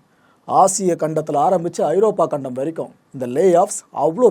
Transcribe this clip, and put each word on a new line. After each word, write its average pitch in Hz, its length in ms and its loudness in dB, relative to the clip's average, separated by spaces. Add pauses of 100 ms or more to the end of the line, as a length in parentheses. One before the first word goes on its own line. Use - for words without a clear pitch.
(460)
ஆசிய 175 500 2
கண்டத்துல 156 380 -4
ஆரம்பிச்சு 170 480 -2
ஐரோப்பா 196 440 0
கண்டம் 139 280 -8
வரைக்கும் 139 380 -8 (220)
இந்த 127 120 -8
லே 156 280 2
ஆஃப்ஸ் - 480 0
அவ்வளோ 165 280 2